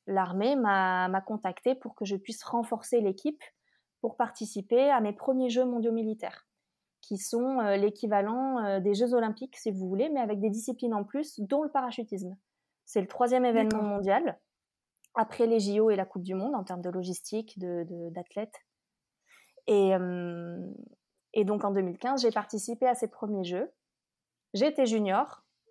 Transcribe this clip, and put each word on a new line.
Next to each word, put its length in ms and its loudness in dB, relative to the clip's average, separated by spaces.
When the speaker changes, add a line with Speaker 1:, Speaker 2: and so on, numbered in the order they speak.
Speaker 1:
L'armée 500 2
m'a, 520 2
m'a 120 0
contactée 540 -2
pour 200 -10
que 120 -6
je 100 -2
puisse 260 -10
renforcer 600 -2
l'équipe 400 -2
pour 160 -6
participer 720 0
à 120 4
mes 120 0
premiers 380 0
Jeux 160 2
mondiaux 260 0
militaires, 540 -4
qui 160 -6
sont, 420 -2
euh, 160 2
l'équivalent, 880 0
euh, 160 0
des 140 2
Jeux 180 2
olympiques, 460 0
si 120 -4
vous 160 -4
voulez, 220 0
mais 120 -2
avec 200 -2
des 80 2
disciplines 460 -4
en 100 -2
plus, 340 -6
dont 260 0
le 40 -2
parachutisme. 680 -6
C'est 160 0
le 60 -8
troisième 360 2
événement 380 4
Speaker 2:
D'accord. 140 0
Speaker 1:
mondial, 420 2
après 320 2
les 140 4
J 200 2
O 100 6
et 60 4
la 100 0
Coupe 160 -8
du 120 -6
Monde, 200 -2
en 100 -4
termes 160 -8
de 80 -6
logistique, 680 -6
de, 260 -4
de, 240 -10
d'athlètes. 480 -10
Et, 280 6
euh, 720 -4
et 100 4
donc, 200 0
en 80 0
deux 100 2
mille 160 -4
quinze, 240 -2
j'ai 80 4
participé 560 -2
à 80 4
ces 140 -4
premiers 360 -4
Jeux. 260 -4
J'étais 320 2
junior, 560 0